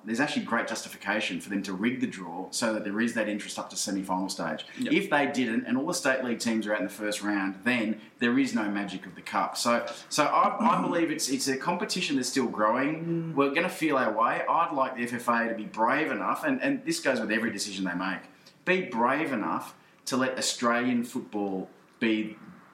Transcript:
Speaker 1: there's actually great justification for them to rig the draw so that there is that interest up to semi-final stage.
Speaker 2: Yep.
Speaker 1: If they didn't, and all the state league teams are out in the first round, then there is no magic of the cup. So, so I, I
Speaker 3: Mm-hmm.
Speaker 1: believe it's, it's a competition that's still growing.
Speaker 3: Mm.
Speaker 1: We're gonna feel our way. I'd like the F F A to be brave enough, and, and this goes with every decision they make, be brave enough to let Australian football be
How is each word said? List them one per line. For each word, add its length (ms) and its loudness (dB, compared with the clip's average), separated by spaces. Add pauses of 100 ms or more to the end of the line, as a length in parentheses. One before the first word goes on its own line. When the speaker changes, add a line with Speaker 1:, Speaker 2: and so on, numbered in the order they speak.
Speaker 1:
there's 160 0
actually 240 0
great 240 -2
justification 720 -4
for 100 -12
them 140 0
to 80 -6
rig 280 0
the 60 0
draw 460 -6
so 220 0
that 100 -4
there 160 -2
is 140 0
that 140 0
interest 300 -6
up 120 -6
to 60 -12
semi-final 520 -2
stage. 360 -4 (140)
Speaker 2:
Yep. 140 0
Speaker 1:
If 180 2
they 160 4
didn't, 400 0
and 100 0
all 100 0
the 80 -2
state 280 0
league 160 -2
teams 300 0
are 60 2
out 40 2
in 60 -2
the 80 -4
first 280 -4
round, 440 0
then 360 0 (200)
there 180 4
is 160 2
no 140 0
magic 380 -4
of 100 -14
the 60 -16
cup. 340 -2
So, 280 2 (240)
so 180 4
I, 300 4
I 200 4
Speaker 3:
Mm-hmm. 100 2
Speaker 1:
believe 240 2
it's, 200 -2
it's 180 0
a 80 2
competition 580 -2
that's 140 2
still 180 2
growing. 880 0
Speaker 3:
Mm. 20 -4
Speaker 1:
We're 200 4
gonna 140 2
feel 280 2
our 160 2
way. 360 2
I'd 240 4
like 220 0
the 80 -4
F 120 -4
F 140 -6
A 200 4
to 80 -2
be 80 -6
brave 480 2
enough, 320 -2
and, 180 0
and 220 0
this 160 -2
goes 180 2
with 140 -2
every 180 0
decision 360 -4
they 80 -2
make, 260 -4 (460)
be 160 2
brave 500 2
enough 420 -2 (300)
to 120 -2
let 220 0
Australian 680 2
football 640 -4 (300)
be 380 2 (360)